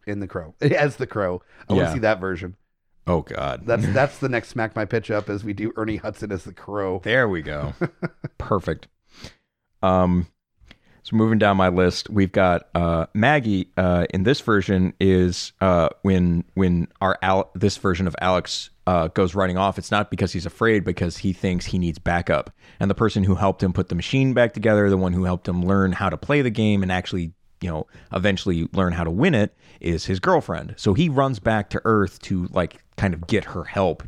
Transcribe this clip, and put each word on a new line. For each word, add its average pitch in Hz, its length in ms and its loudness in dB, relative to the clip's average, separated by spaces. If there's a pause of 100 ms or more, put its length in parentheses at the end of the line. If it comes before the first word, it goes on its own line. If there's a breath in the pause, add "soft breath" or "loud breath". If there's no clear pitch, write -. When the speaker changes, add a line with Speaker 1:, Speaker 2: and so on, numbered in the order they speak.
Speaker 1:
In 101 140 -6
The 98 80 -8
Crow. 82 300 -10
<laughs> - 40 -20
As 143 360 0
the 127 100 -6
Crow. 90 340 -4 (260 loud breath)
I 98 60 0
wanna 92 140 4
Speaker 2:
Yeah. 80 60 -2
Speaker 1:
see 120 60 -4
that 107 200 2
version. 92 360 -6 (520)
Speaker 2:
Oh, 85 140 2
God. 65 440 -6
Speaker 1:
That's, 113 220 2
that's 127 320 0
the 131 100 -2
next 120 200 -4
Smack 113 260 -6
My 110 100 -2
Pitch 110 240 -4
Up, 104 200 -2
as 101 140 -6
we 104 100 -6
do 107 240 -4
Ernie 110 200 -4
Hudson 107 340 -10
as 92 120 -6
the 98 100 -18
Crow. 98 500 -6
Speaker 2:
There 117 240 2
we 90 140 -2
go. 73 320 -8 (320)
Speaker 1:
<laughs> - 320 -14
Speaker 2:
Perfect. - 500 -4 (920 loud breath)
Um, 90 460 4 (760 soft breath)
so - 120 -4
moving 110 240 4
down 101 180 4
my 92 120 4
list, 90 400 2
we've 98 220 2
got, 90 440 2
uh, 85 380 0
Maggie, 110 640 0
uh, 90 360 2
in 92 100 0
this 120 180 2
version 95 580 2
is, 92 640 2
uh, 87 280 4 (140)
when, 90 400 2 (100)
when 87 340 2 (140)
our 95 200 0
Al-, 95 340 0
this 98 220 0
version 92 280 0
of 82 160 -2
Alex, - 480 -2 (160)
uh, 87 240 2
goes 92 260 0
running 92 220 0
off, 95 200 0
it's - 140 -12
not 104 200 0
because 95 220 -2
he's 90 120 -6
afraid, 107 380 2
because 90 340 -4
he 98 160 -2
thinks 90 320 -4
he 95 140 -2
needs 85 200 -2
backup. 85 520 -2 (280 soft breath)
And 98 120 0
the 95 40 -4
person 104 280 2
who 95 120 2
helped 95 280 0
him 92 100 2
put 92 160 -2
the 90 60 -4
machine 131 380 0
back 120 200 2
together, 104 360 2
the 98 80 4
one 92 160 0
who 92 100 0
helped 90 240 -2
him 90 180 0
learn 95 280 2
how 98 160 -2
to 80 80 -4
play 147 240 0
the 127 80 0
game 107 340 2
and 92 80 -2
actually, 90 400 -4 (300)
you 90 80 -6
know, 78 180 -6 (260 loud breath)
eventually 92 600 0
learn 90 200 0
how 85 100 -4
to 82 80 -2
win 117 240 2
it, 104 200 0 (240 soft breath)
is 82 260 -4
his 95 140 -2
girlfriend. 98 580 -2
So 104 160 2
he 156 140 2
runs 135 320 0
back 110 320 -2
to - 140 -6
Earth 107 380 0
to, 90 280 -2
like, - 320 -4 (140)
kind 95 160 0
of 82 140 -10
get 101 180 0
her 85 180 -10
help 92 440 -2